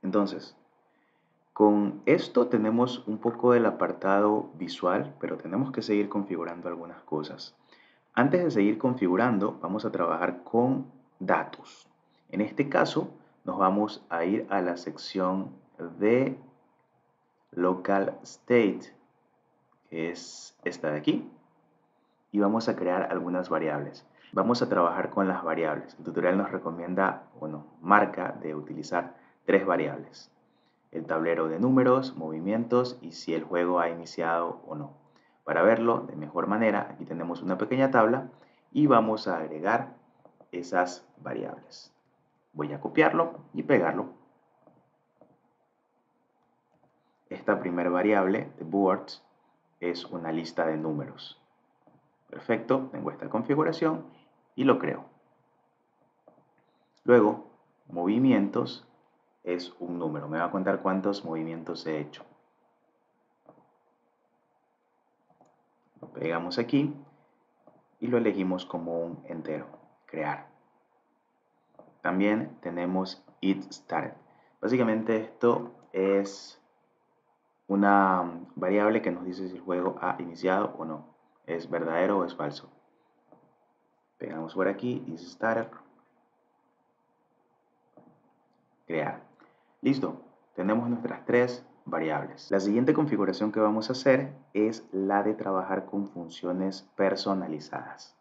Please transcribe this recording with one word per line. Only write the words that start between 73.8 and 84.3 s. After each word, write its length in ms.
Básicamente 560
esto 540
es 720
una 720
variable 460
que 100
nos 140
dice 240
si 60
el 60
juego 400
ha 180
iniciado 580
o 80
no. 300
¿Es 240
verdadero 500
o 60
es 100
falso? 340
Pegamos 360